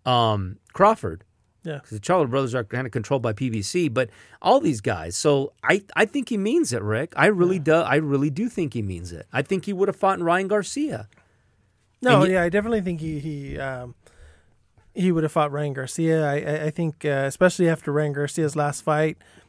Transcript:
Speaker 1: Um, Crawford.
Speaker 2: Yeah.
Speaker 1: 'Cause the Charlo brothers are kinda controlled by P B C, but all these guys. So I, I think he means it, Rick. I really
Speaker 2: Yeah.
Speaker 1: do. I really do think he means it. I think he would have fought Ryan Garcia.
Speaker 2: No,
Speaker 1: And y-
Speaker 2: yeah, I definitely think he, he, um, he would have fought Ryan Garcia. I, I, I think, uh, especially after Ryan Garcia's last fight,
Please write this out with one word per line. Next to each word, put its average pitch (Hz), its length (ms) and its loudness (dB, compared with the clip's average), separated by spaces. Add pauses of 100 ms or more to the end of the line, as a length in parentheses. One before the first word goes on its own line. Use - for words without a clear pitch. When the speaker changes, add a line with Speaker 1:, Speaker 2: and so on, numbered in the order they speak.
Speaker 1:
Um, 107 500 2 (160)
Crawford. 180 500 2 (400)
Speaker 2:
Yeah. 151 160 -10
Speaker 1:
'Cause - 100 -20
the 107 100 -10
Charlo 165 300 2
brothers 127 260 -2
are 123 80 -4
kinda 123 260 -6
controlled 123 320 -2
by 117 120 -2
P 127 160 -4
B 110 120 -4
C, 165 280 -2
but 120 200 -2 (320)
all 247 200 4
these 147 200 0
guys. 87 360 -4
So 143 340 2 (120)
I, 185 200 2 (120)
I 208 100 4
think 240 240 -4
he 226 80 -2
means 220 360 0
it, 117 80 -2
Rick. 110 360 -2
I 151 100 4
really 185 300 4
Speaker 2:
Yeah. 156 60 -4
Speaker 1:
do. 156 100 4
I 160 240 2
really 147 340 0
do 185 180 -4
think 160 240 -4
he 120 80 -4
means 90 300 -8
it. 82 220 -14
I 127 100 0
think 185 220 -4
he 208 80 -6
would 190 160 0
have - 80 -6
fought 190 240 0
Ryan 175 260 2
Garcia. 202 640 -4 (920)
Speaker 2:
No, 247 120 4
Speaker 1:
And 190 80 8
y- 190 80 6
Speaker 2:
yeah, 185 140 2
I 175 60 2
definitely 208 320 0
think 175 200 -4
he, 156 180 -6
he, 143 400 -8
um, 127 340 -8 (1040)
he 185 160 2
would 165 120 2
have 151 80 -2
fought 147 200 0
Ryan 143 220 -4
Garcia. 160 540 0
I, 143 100 0
I, 151 300 -4
I - 20 -2
think, 160 360 -4
uh, 139 220 0
especially 180 420 4
after 165 220 -2
Ryan 147 220 0
Garcia's 143 420 -2
last 147 260 -2
fight, 156 360 0 (320)